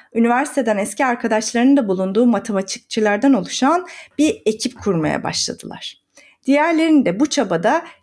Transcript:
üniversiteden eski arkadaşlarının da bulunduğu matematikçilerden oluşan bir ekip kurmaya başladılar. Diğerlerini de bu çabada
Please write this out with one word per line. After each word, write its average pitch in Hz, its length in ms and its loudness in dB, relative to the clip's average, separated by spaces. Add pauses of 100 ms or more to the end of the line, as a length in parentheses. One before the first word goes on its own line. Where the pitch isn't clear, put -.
(140)
üniversiteden 240 640 0
eski 208 300 -2
arkadaşlarının 240 720 2
da 233 120 0
bulunduğu 190 380 0
matematikçilerden 208 1040 0
oluşan 269 540 0 (320)
bir 285 280 0
ekip 220 340 -4
kurmaya 156 420 -2
başladılar. - 800 -10 (460)
Diğerlerini 311 580 4
de 180 140 -2
bu 311 60 2
çabada 220 580 0 (180)